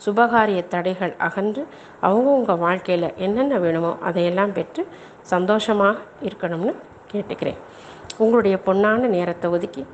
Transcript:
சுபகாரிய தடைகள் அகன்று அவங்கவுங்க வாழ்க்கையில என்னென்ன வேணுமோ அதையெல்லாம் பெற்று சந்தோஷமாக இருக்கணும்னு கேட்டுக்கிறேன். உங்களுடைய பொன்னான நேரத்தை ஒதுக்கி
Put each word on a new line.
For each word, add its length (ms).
சுபகாரிய 640
தடைகள் 500
அகன்று 440
அவங்கவுங்க 500
வாழ்க்கையில 500
என்னென்ன 440
வேணுமோ 440
அதையெல்லாம் 500
பெற்று 340
சந்தோஷமாக 800
இருக்கணும்னு 460
கேட்டுக்கிறேன். 460
உங்களுடைய 500
பொன்னான 500
நேரத்தை 340
ஒதுக்கி 440